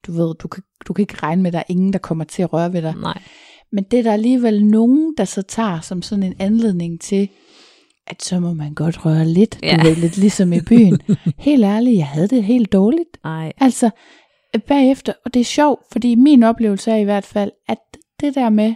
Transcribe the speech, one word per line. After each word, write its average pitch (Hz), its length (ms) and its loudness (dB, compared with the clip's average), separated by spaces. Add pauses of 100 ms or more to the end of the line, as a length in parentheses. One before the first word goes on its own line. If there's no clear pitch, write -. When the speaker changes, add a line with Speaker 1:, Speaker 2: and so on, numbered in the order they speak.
Speaker 1:
du 175 60 -12
ved, 165 280 -2
du 170 80 -14
kan, - 140 -14 (260)
du 190 40 -8
kan 185 100 -2
ikke - 200 -6
regne 165 200 0
med, 180 60 0
at 170 40 -4
der 170 60 -4
er - 100 -6
ingen, 185 240 -2
der 185 60 -4
kommer 160 260 -6
til - 180 -6
at 170 100 -4
røre 170 200 -2
ved 175 100 -4
dig. 160 180 -6
Speaker 2:
Nej. - 220 -10 (500)
Speaker 1:
Men 196 180 -4
det 240 80 2
er 240 40 2
der 226 100 0
alligevel 220 540 2
nogen, 254 520 2
der 196 60 0
så 190 180 -8
tager 196 380 -6
som 175 220 -10
sådan 202 200 -4
en 185 160 -4
anledning 190 640 -2
til, 196 280 -2 (760)
at - 160 -16
så 180 180 -4
må 175 140 -4
man 151 200 -10
godt 160 300 -6
røre 160 220 2
lidt, 175 360 2
Speaker 2:
Ja. 156 140 2
Speaker 1:
du 160 60 4
ved, 160 140 6
lidt 170 200 -2
ligesom 190 360 2
i 170 80 0
byen. 220 380 6 (100)
Speaker 2:
<laughs> 175 300 -2
Speaker 1:
Helt 277 260 2
ærligt, 220 320 2
jeg 156 100 0
havde 156 220 -2
det 240 160 0
helt 233 280 0
dårligt. 233 520 0
Speaker 2:
Ej. 160 360 -8
Speaker 1:
Altså, 240 300 2 (800)
bagefter, 269 440 2 (120)
og 240 100 -10
det 247 60 2
er 233 40 0
sjovt, 294 360 0 (120)
fordi 240 220 0
min 262 280 6
oplevelse 226 480 0
er 220 60 0
i 208 80 0
hvert 202 200 -2
fald, 202 260 -6 (180)
at 226 100 -6 (420)
det 285 140 -4
der 247 160 0
med 214 260 0